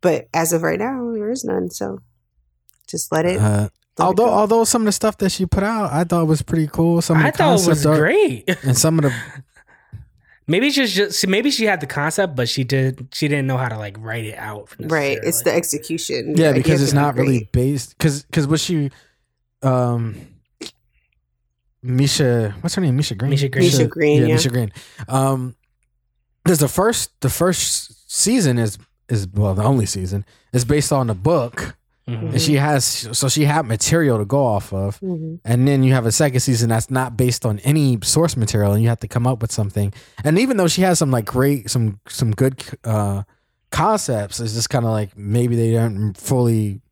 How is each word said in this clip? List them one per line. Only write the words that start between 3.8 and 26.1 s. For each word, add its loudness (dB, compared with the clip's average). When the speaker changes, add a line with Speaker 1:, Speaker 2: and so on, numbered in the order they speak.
Speaker 2:
although, 2
Speaker 1:
go. 4
Speaker 2:
although 4
some 0
of 2
the 2
stuff -2
that 0
she -4
put 0
out, -2
I 0
thought 0
was 2
pretty 0
cool. 2
Some 2
of 4
Speaker 3:
I 2
Speaker 2:
the -8
Speaker 3:
thought 4
it 6
was 2
Speaker 2:
concept 4
art 4
Speaker 3:
great. 2
<laughs> -18
Speaker 2:
and 4
some 4
of 2
the 2
Speaker 3:
Maybe 2
she's 0
just, -2
maybe 2
she 0
had 0
the -6
concept, -2
but -2
she -2
did, -2
she -2
didn't -2
know -2
how -2
to, -8
like, -12
write -10
it -12
out -14
Speaker 1:
Right, -2
it's -2
Speaker 3:
necessarily. -6
Speaker 1:
the 2
execution. -4
Speaker 2:
Yeah, 4
Speaker 1:
The 2
Speaker 2:
because 2
Speaker 1:
idea 2
Speaker 2:
it's 2
Speaker 1:
could 2
be 4
Speaker 2:
not 0
really 2
Speaker 1:
great. -8
Speaker 2:
based, -2
'cause, -2
'cause 0
what 2
she, -2
um, 0
Misha, 2
what's -6
her -2
name? 2
Misha -2
Green? -2
Speaker 3:
Misha 0
Green. 2
Speaker 1:
Misha 4
Green, 2
Speaker 2:
Yeah, 4
Speaker 1:
yeah. 4
Speaker 2:
Misha 2
Green. -2
Um, -2